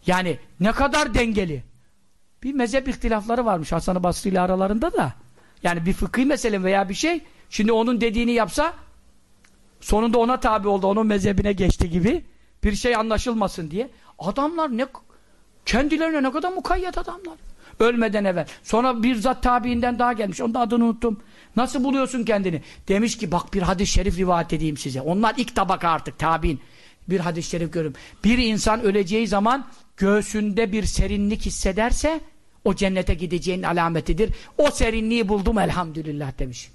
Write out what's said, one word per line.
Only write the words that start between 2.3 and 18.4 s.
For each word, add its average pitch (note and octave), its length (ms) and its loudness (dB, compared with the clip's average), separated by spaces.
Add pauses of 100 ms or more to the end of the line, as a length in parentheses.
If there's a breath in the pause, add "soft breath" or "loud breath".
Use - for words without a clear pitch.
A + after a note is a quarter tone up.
Bir C4+ 120 -6
mezhep C4 340 0
ihtilafları A3+ 560 -2
varmış F3 280 0
Hasan-ı F3+ 300 -2
Basri F3+ 280 0
ile F#3 100 2
aralarında G3 520 0
da. B3 200 -2 (500 soft breath)
Yani E3+ 240 -2
bir G3 60 2
fıkhi G3+ 320 0
mesele A#3 380 0
veya F#3+ 260 2
bir G3 60 -6
şey. D#4+ 300 -2 (260 soft breath)
Şimdi G#3+ 220 2
onun A#3 280 2
dediğini A#3 320 0
yapsa, A#3+ 420 0 (1040)
sonunda A3+ 380 2
ona B3 220 2
tabi G#3+ 280 0
oldu, G3 180 2
onun G#3+ 200 2
mezhebine G3+ 460 2
geçti F#3 380 2
gibi F#3+ 340 0 (400 soft breath)
bir G#3 100 2
şey A#3+ 220 2
anlaşılmasın G#3+ 760 -2
diye. G#3+ 200 -4 (280 soft breath)
Adamlar C#4+ 580 -2
ne, C4 100 -2 (800 soft breath)
kendilerine D4+ 560 0
ne C4 100 0
kadar D#4+ 200 -2
mukayyet F#4 460 -2
adamlar. F4 380 -10 (440 loud breath)
Ölmeden A3+ 440 2
evvel. F3 220 0 (160 loud breath)